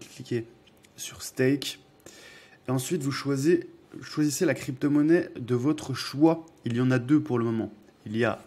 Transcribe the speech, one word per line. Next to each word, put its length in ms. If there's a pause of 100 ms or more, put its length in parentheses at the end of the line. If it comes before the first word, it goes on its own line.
(160)
cliquez 320 (480)
sur 260
Stake. 580 (880)
Et 40
ensuite, 320
vous 80
choisissez, 580 (320)
choisissez 440
la 100
crypto-monnaie 760 (100)
de 140
votre 400
choix. 500 (220)
Il 100
y 60
en 80
a 80
deux 220
pour 180
le 80
moment. 260 (360)
Il 100
y 80
a 220